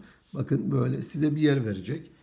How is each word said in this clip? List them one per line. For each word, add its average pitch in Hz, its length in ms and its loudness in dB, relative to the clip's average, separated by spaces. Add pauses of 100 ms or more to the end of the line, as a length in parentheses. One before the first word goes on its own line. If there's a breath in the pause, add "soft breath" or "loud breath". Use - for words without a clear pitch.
(340 loud breath)
Bakın - 360 -2
böyle 131 320 0
size 151 340 0
bir 156 40 0
yer 139 260 4
verecek 104 440 -6 (120 soft breath)